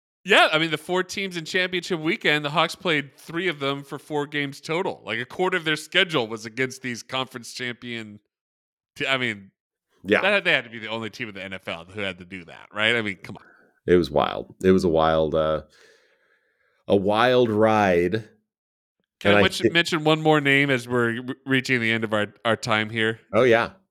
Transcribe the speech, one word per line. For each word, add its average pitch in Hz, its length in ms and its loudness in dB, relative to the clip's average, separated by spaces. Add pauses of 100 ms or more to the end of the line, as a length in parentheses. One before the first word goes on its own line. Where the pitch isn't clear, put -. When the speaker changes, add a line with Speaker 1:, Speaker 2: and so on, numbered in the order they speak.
(260)
Speaker 1:
Yeah, 254 260 6
I 156 80 2
mean, 160 120 0
the 151 60 -2
four 180 260 -2
teams 185 340 -8
in 160 80 -8
championship 180 560 -2
weekend, 156 420 0
the 143 60 -4
Hawks 165 260 0
played 143 400 -4
three 175 320 -8
of 151 120 -4
them 139 240 -4
for 143 140 -12
four 147 300 -6
games 143 320 -6
total. 170 460 -6
Like, 110 140 -4
a 123 60 -6
quarter 185 300 -2
of 170 80 -2
their 156 140 0
schedule 160 500 0
was 110 180 -8
against 127 360 -6
these 120 200 -8
conference 127 520 -10
champion 117 640 -12 (800)
te-, 143 100 -6
I 135 100 0
mean, 107 340 -4 (520)
Speaker 2:
Yeah. 98 180 4
Speaker 1:
that, 202 220 2
they 175 80 2
had 131 140 2
to 117 40 -16
be 113 100 -12
the 110 100 -10
only 110 200 -6
team 110 200 -10
in 98 60 -14
the 92 80 -10
N 98 100 -10
F 92 140 -12
L 85 180 -8
who 98 160 -10
had 95 180 -6
to 90 60 -16
do 90 200 -14
that, 65 280 -18
right? 107 220 0
I 117 60 0
mean, 101 220 -4
come - 140 -16
on. - 80 -20 (420)
Speaker 2:
It 87 80 6
was 78 160 4
wild. 58 500 -2
It 92 100 4
was 95 120 4
a 90 60 2
wild, 80 460 2
uh, 78 280 0 (1200)
a 95 80 4
wild 113 540 4
ride. 104 760 2 (960)
Speaker 1:
Can 202 100 2
Speaker 2:
And - 60 6
Speaker 1:
I - 20 6
Speaker 2:
I 202 40 6
Speaker 1:
mention, 185 240 2
Speaker 2:
thi- - 60 0
Speaker 1:
mention 170 300 0
one 156 180 4
more 156 200 4
name 139 280 4
as 123 180 0
we're 120 340 0
re-, 127 140 -8 (100)
reaching 131 340 0
the 113 120 0
end 113 120 0
of 107 100 -4
our, 104 140 2 (160)
our 113 140 2
time 107 320 -2
here? 113 320 -2 (120)
Speaker 2:
Oh, 113 100 4
yeah. 117 280 4 (200)